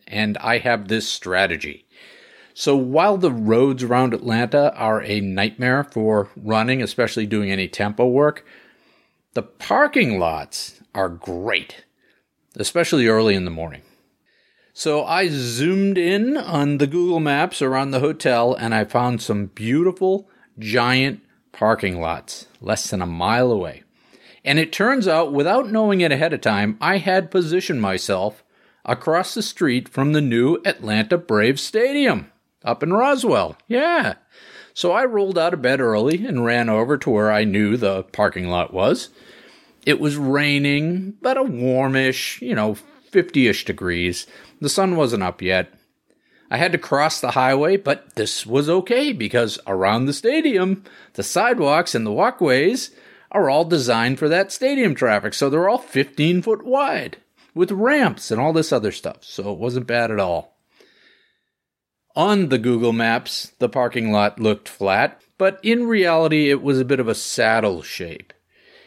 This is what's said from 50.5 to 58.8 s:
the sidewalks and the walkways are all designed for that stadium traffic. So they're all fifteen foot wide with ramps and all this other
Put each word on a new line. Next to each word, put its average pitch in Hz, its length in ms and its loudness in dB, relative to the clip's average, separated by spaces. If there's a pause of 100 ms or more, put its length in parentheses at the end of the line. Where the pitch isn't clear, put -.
the - 80 -6
sidewalks 175 720 0
and 117 100 -2
the 107 80 -4
walkways 170 800 2 (420)
are 185 160 2
all 151 180 2
designed 123 520 2
for 151 120 0
that 190 220 0
stadium 254 440 0
traffic. 107 400 0
So 139 160 0
they're 175 180 2
all 247 80 2
fifteen 156 640 0
foot 220 240 -2
wide 262 520 -2 (360)
with 180 180 0
ramps 220 600 2
and 113 100 0
all 156 120 2
this 160 200 0
other 107 180 0